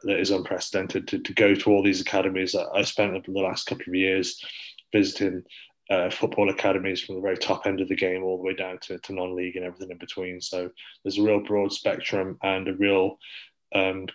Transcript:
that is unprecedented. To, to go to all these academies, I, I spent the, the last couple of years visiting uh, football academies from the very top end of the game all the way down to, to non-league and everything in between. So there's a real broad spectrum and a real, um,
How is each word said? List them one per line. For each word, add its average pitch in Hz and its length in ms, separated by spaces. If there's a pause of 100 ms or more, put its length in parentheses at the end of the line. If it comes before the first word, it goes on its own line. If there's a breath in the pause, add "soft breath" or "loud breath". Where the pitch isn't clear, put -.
that 98 160
is 95 120
unprecedented. 95 800
To, 92 100
to 95 140
go 101 200
to 101 160
all 101 140
these 95 180
academies, 95 540
I, 90 180
I 98 80
spent 101 320
the, 92 180
the 95 80
last 95 280
couple - 200
of 90 60
years 95 500 (480 loud breath)
visiting 95 520 (460 loud breath)
uh, 90 200
football 101 400
academies 95 520
from 95 140
the 92 60
very 95 160
top - 280
end 95 160
of 92 60
the 95 80
game 92 280
all 92 140
the 92 60
way 95 100
down 92 260
to, - 200
to - 140
non-league 90 420
and 90 100
everything 90 260
in 87 60
between. 90 440
So 90 300 (320 loud breath)
there's 98 140
a 101 60
real 104 180
broad 101 300
spectrum 95 720
and 95 240
a 95 60
real, 98 440 (560 loud breath)
um, 95 420